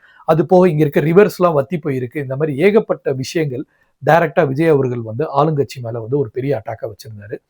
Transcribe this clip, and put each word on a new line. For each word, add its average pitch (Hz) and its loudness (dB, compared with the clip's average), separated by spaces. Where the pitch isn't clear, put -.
அது 160 4
போக 185 6
இங்க 151 0
இருக்க 147 2
ரிவர்ஸ்லாம் 175 2
வத்தி 147 -2
போயிருக்கு, 131 -6
இந்த 131 -8
மாதிரி 151 -4
ஏகப்பட்ட 175 0
விஷயங்கள் 131 -6
டைரக்டா 165 4
விஜய் 139 0
அவர்கள் 131 2
வந்து 113 -6
ஆளுங்கட்சி 143 0
மேல 117 -8
வந்து 120 -4
ஒரு 120 -4
பெரிய 135 -4
அட்டாக்கா 113 -8
வச்சிருந்தாரு. 107 -16